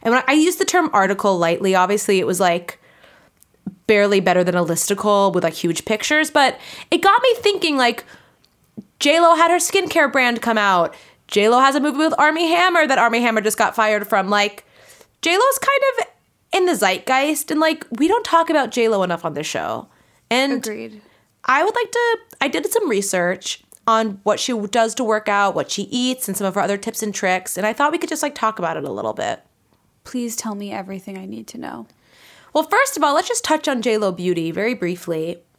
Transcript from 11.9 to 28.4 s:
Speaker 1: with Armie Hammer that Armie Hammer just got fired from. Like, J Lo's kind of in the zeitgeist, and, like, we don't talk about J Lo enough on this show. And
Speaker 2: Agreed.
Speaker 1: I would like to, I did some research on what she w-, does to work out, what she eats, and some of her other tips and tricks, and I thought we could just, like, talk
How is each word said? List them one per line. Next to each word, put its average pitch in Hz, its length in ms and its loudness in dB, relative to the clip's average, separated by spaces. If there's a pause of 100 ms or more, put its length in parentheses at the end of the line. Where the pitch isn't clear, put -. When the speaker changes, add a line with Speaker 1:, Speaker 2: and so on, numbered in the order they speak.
Speaker 1:
with 311 200 2
Armie 311 300 2
Hammer 339 400 2
that 262 100 2
Armie 233 220 2
Hammer 226 220 2
just 214 160 -2
got - 180 0
fired 214 320 0
from. 196 220 0
Like, 208 360 0 (560)
J 339 160 2
Lo's 523 220 2
kind 539 220 2 (100)
of 480 160 -4 (460)
in 370 120 2
the 349 100 2
zeitgeist, 262 760 -2
and, 311 80 0
like, 320 320 0
we 247 160 0
don't 427 160 0
talk 330 260 2
about 277 220 0
J 233 160 0
Lo 202 160 2
enough 170 220 -4
on 160 80 -4
this 147 140 -8
show. 101 400 -6 (420)
And 269 240 0
Speaker 2:
Agreed. 220 480 -8 (420)
Speaker 1:
I 277 200 2
would 440 120 0
like 480 160 -4
to, 480 260 0 (220)
I 277 80 0
did 330 240 -4
some 440 160 0
research 190 760 -2 (220)
on 220 380 0
what 208 160 0
she - 140 -4
w-, 208 160 -4
does 226 260 0
to 269 80 -2
work 214 240 0
out, 202 280 2
what - 160 -4
she 202 120 -6
eats, 254 460 -4
and 190 80 -6
some 196 100 -4
of 190 80 -4
her 202 60 0
other 202 160 0
tips 220 260 -8
and 208 100 -6
tricks, 185 440 -2
and 196 100 -2
I 226 60 -2
thought 294 180 0
we 339 60 -4
could 339 120 -6
just, 311 140 -4
like, 285 120 -6
talk 220 240 -4